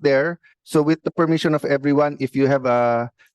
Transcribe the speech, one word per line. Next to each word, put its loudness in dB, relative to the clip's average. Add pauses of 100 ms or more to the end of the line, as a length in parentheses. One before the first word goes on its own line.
there. 0 (260)
So, 0
with 0
the -6
permission 0
of -4
everyone, 0
if -6
you 2
have 0
a 0 (240)